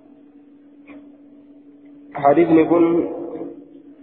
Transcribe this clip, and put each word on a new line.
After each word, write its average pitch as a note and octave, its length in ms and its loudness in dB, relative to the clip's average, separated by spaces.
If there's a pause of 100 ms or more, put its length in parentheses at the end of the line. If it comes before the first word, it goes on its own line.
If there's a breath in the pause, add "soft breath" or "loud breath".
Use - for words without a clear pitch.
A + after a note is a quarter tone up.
(2250)
حديث D3 340 2
نقول E3 580 2 (960)